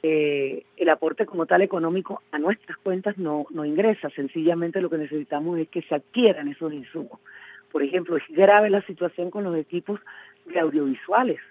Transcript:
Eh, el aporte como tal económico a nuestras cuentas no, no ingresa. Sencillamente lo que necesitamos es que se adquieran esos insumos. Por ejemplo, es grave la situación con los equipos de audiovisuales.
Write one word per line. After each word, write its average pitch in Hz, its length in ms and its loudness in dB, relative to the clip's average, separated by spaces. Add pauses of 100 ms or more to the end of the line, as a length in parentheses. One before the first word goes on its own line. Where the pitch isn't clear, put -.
Eh, 147 600 0 (140)
el 170 120 2
aporte 160 380 0
como 165 180 -2
tal 180 160 4
económico 190 680 -2
a 151 80 -4
nuestras 180 400 -4
cuentas 190 400 -4
no, 151 320 -4
no 160 140 -6
ingresa. 185 440 0
Sencillamente 165 720 -2
lo 180 80 -2
que 165 80 -2
necesitamos 151 640 -4
es 160 100 -4
que 170 140 -8
se - 100 -4
adquieran 180 540 2
esos 151 260 -8
insumos. 147 460 -12 (520)
Por 143 120 0
ejemplo, 170 340 -2
es - 120 -2
grave 202 420 6
la 196 160 4
situación 180 420 -6
con 202 140 -6
los 175 120 -2
equipos 175 440 -4 (460)
de - 140 -4
audiovisuales. 156 800 0 (120)